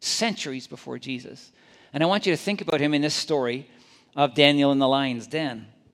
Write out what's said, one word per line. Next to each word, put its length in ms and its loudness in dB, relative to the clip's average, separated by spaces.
centuries 680 -4
before 320 -14
Jesus. 540 -12
And 100 -2
I 40 4
want 200 0
you 60 2
to 40 2
think 240 -4
about 200 0
him 140 0
in 80 2
this 120 -2
story 540 -2
of 180 2
Daniel 380 6
in 60 2
the 100 2
lion's 380 0
den. 400 -8